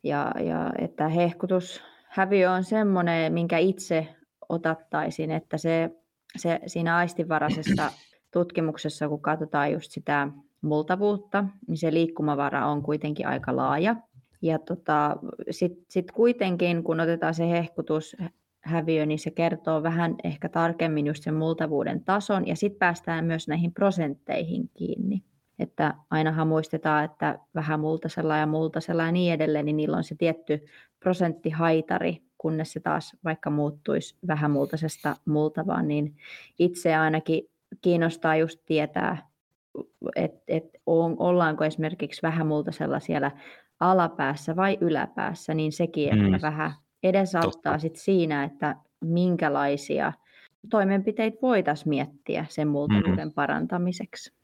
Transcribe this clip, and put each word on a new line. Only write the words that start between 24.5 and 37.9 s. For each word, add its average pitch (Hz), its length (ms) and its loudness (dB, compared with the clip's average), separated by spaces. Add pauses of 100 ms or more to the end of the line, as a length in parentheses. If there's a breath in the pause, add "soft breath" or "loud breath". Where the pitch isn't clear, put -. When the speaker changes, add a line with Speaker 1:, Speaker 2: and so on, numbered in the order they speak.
Speaker 1:
kiinni. 190 500 -4 (360)
Että - 340 -2 (160)
ainahan 160 380 2
muistetaan, 156 580 0
että - 340 -4 (160)
vähän 156 240 0
multasella 156 580 0
ja 151 80 2
multasella 160 580 0
ja 165 80 0
niin 175 220 4
edelleen, 151 320 2
niin 151 120 0
niillä 151 200 0
on - 60 0
se - 120 -8
tietty 160 500 0 (340 loud breath)
prosenttihaitari, 165 1200 0 (160)
kunnes 160 360 -4
se 151 60 -8
taas 156 440 -4
vaikka 160 260 -4
muuttuisi 147 680 -2 (100)
vähän 151 240 2
multasesta 147 640 -2 (100)
multavaan, 156 640 0
niin 147 280 -2 (440 loud breath)
itse 175 360 2
ainakin 160 480 2 (380)
kiinnostaa 165 540 2